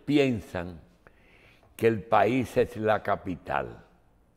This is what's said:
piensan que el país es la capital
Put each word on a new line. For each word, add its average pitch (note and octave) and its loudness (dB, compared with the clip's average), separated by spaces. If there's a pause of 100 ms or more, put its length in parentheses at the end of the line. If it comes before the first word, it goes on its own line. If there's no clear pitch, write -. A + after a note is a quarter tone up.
piensan G#2+ 0 (960)
que A2+ 2
el A2 0
país A2 2
es A2+ 0
la G#2+ 0
capital C#2 -6 (540)